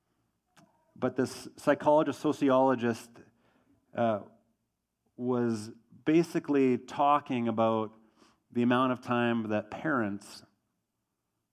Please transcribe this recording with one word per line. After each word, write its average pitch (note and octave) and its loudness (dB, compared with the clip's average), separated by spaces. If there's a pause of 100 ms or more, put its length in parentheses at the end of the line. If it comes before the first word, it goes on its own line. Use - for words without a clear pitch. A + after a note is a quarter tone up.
(960)
but A#2+ -4
this - -4
psychologist, D3 2
sociologist, C3 2 (880)
uh, A2+ 0 (960)
was A#2+ -2 (340)
basically D3 2
talking C#3+ -2
about A2+ 0 (600)
the A#2+ -2
amount B2+ 2
of B2 -6
time A#2+ -2
that G#2+ -4
parents A2 -6 (1080)